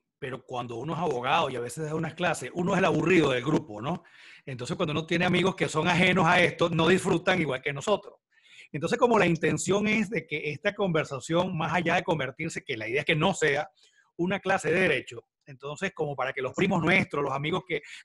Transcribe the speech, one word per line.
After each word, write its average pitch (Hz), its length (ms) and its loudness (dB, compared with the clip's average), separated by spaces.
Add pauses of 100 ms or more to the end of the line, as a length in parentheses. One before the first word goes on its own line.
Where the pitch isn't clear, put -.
(180)
pero 131 260 -10
cuando 120 320 -6
uno 143 160 -6
es 160 80 -6
abogado 143 500 0
y 127 60 -6
a 120 40 -4
veces 123 240 -8
da 151 120 -4
unas 160 180 -4
clases, 175 400 -2
uno 180 200 0
es 175 40 2
el 190 60 4
aburrido 156 460 4
del 123 120 0
grupo, 120 380 -2
¿no? 156 240 -6 (420)
Entonces, 127 300 -8
cuando 165 160 -2
uno 160 120 -2
tiene 170 200 0
amigos 180 320 2
que 147 120 -2
son 156 200 -2
ajenos 180 380 4
a 175 140 6
esto, 170 280 2
no 165 180 2
disfrutan 180 540 2
igual 131 200 -2
que 143 120 -4
nosotros. 190 480 -2 (500)
Entonces, 165 280 -2
como 240 200 4
la 185 80 6
intención 170 640 2
es 214 220 0
de 165 140 -4
que 151 280 -6
esta 202 240 -4
conversación, 165 840 0
más 165 140 -2
allá 175 240 2
de 180 80 0
convertirse, 156 580 -4
que 131 140 -6
la 110 120 -6
idea 131 120 -2
es 147 40 -2
que 185 120 2
no 170 180 2
sea 147 340 0 (480)
una 185 220 -2
clase 185 320 0
de 180 100 2
derecho, 131 440 -2 (200)
entonces, 147 480 -10
como 151 220 -6
para 131 180 -2
que 135 100 -6
los 127 120 -6
primos 180 260 0
nuestros, 151 440 0
los 131 80 -2
amigos 151 340 -2
que, 160 160 -4 (220)